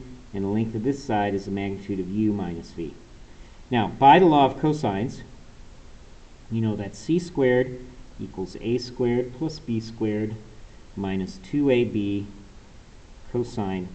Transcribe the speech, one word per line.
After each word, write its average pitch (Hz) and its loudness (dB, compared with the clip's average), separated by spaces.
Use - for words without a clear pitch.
and 98 -4
the - -2
length 110 0
of 110 -4
this 139 -2
side 104 0
is 98 -2
the 101 -6
magnitude 98 -4
of 90 -4
u 104 2
minus 87 -6
v. 80 -8
Now, 113 2
by 139 8
the 185 10
law 147 8
of 127 2
cosines, 120 0
you 113 0
know 107 0
that 98 -6
c 170 0
squared 127 2
equals 92 -8
a 120 0
squared 123 0
plus 156 -6
b 113 -4
squared 107 -2
minus 95 -4
two 143 2
A 120 6
B 101 -2
cosine 98 -2